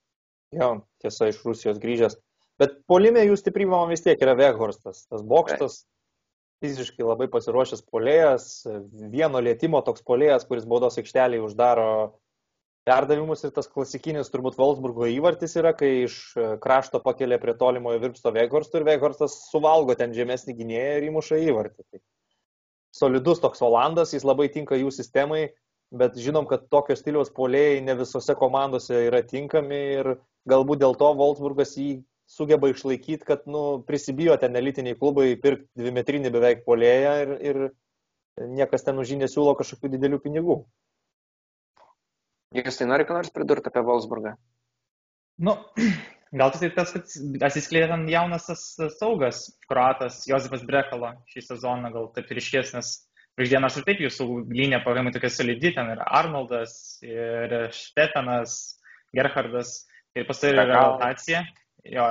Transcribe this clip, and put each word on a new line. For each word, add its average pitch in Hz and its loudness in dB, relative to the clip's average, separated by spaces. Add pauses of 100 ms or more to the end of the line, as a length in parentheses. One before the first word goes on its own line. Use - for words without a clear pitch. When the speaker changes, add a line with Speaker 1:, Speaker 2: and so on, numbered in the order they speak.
(520)
Speaker 1:
Jo, 123 -2 (180)
tiesa, 107 -2
iš - -10
Rusijos 110 -4
grįžęs. 117 0 (420)
Bet - 4 (160)
puolime 220 6
jų 202 4
stiprybė 196 -2
man 170 2
vis 165 -6
tiek 160 4
yra 131 6
Weghorst, 113 2
tas 107 -12
bokštas, 143 0
Speaker 2:
Taip. - -20 (720)
Speaker 1:
fiziškai 127 -6
labai 120 0
pasiruošęs 120 -2
puolėjas, 135 2 (680)
vieno 143 0
lietimo 127 2
toks - -4
puolėjas, 131 2
kuris 117 -6
baudos 120 0
aikštelėje 120 0
uždaro 113 2 (960)
perdavimus, 147 2
ir 143 -8
tas 139 -6
klasikinis 143 -8
turbūt 127 -6
Wolfsburgo 131 0
įvartis 165 -2
yra, 165 2
kai 131 2
iš, 117 -8 (200)
e, 117 0 (140)
krašto 131 0
pakelia 123 0
prie 117 -2
tolimojo 123 0
virpsto 120 -4
Weghorstui 156 0
ir 147 0
Weghorst 147 2
suvalgo 156 2
ten 120 -4
žemesnį 123 -6
gynėją 117 -4
ir 147 -4
įmuša 156 -2
įvartį. 107 -2
Tai - -20 (920)
solidus 135 2
toks - 0
olandas, 151 2
jis 135 -2
labai 139 2
tinka 143 -4
jų 131 -2
sistemai, 147 -2 (440)
bet 123 0
žinom, 147 0
kad 131 -2
tokio 143 2
stiliaus 147 -2
puolėjai 135 2
ne 131 -2
visose 127 -2
komandose 127 0
yra 120 2
tinkami 143 -2 (160)
ir 131 -2 (360)
galbūt 135 4
dėl 127 4
to 147 8
Wolfsburgas 139 0
jį 135 -6 (260)
sugeba 147 2
išlaikyt, 135 -4
kad, 143 0
nu, 143 -4
prisibijo 147 2
ten 123 0
elitiniai 127 -4
klubai 139 2
pirkt 139 0
dvimetrinį 123 -2
beveik 120 2
puolėją 123 4 (120)
ir, 139 -6 (140)
ir - -10
niekas 135 0
ten 135 -4
už 127 -6
jį 139 -4
nesiūlo 147 2
kažkokių - -8
didelių 139 -2
pinigų. 156 -2 (1900)
Speaker 2:
Jūs 127 0
tai 123 0
nori 143 4
ką 170 -4
nors 165 -6
pridurt 147 0
apie 120 0
Wolfsburgą? 113 -2 (1080)
Speaker 3:
Nu, 196 2 (180)
<clears throat> 190 -4
gal 135 4
tik 170 -8
tai 170 0
tas, 175 -2
kad 143 -8
atsiskleidė 160 0
ten 165 -2
jaunas 170 0
tas - -12 (320)
saugas, 175 -2 (220)
kroatas 127 0
Josifas 127 -2
Brekalo 123 -2 (160)
šį 123 -16
sezoną 123 -6
gal 113 -8
taip 123 -10
ryškesnis 123 -4 (420)
žvaigždė, 131 2
nors 131 0
ir 143 -8
taip 202 -2
jūsų 131 -4 (260)
linija 131 0
pakankamai 123 0
tokia 123 -4
solidi, 123 -2
ten 117 -4
ir 113 -8
Arnoldas, 127 -2 (260)
ir 117 -6 (180)
Štefanas, 127 -4 (380)
Gerhardas, 123 -4 (340)
ir 120 -6
paskui 139 0
yra 123 6
Speaker 2:
Brekalo. 127 6
Speaker 3:
rotacija. 135 -4 (420)
Jo, 123 -2